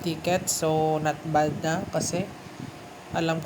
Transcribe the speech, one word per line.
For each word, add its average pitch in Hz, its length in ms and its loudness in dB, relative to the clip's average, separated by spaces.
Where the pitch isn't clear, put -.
ticket. 175 400 0
So, 156 560 2
not 151 240 0
bad 151 320 4
na 165 320 0
kasi - 560 -2
alam 165 320 2